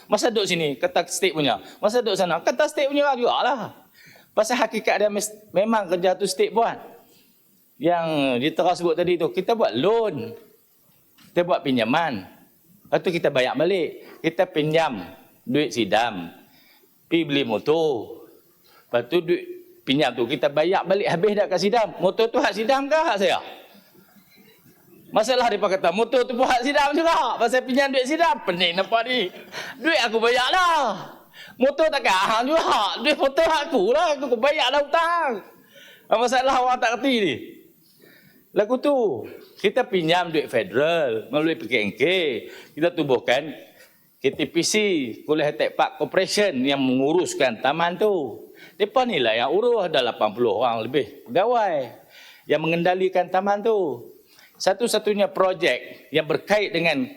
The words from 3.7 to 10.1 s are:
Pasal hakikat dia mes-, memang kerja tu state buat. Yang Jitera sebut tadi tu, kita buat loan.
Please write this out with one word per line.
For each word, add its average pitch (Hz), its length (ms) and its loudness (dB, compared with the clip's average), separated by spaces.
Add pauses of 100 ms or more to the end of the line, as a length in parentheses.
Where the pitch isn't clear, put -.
Pasal 233 280 0
hakikat 214 440 0
dia 214 40 2
mes-, 202 240 -6 (200)
memang 208 360 0
kerja 180 240 2
tu 190 160 -2
state - 240 0
buat. 196 240 0 (1040)
Yang 165 260 2 (380)
Jitera 165 320 0
sebut 170 160 0
tadi 175 240 0
tu, 156 160 -2
kita 208 240 -2
buat 190 160 2
loan. 156 640 -2 (960)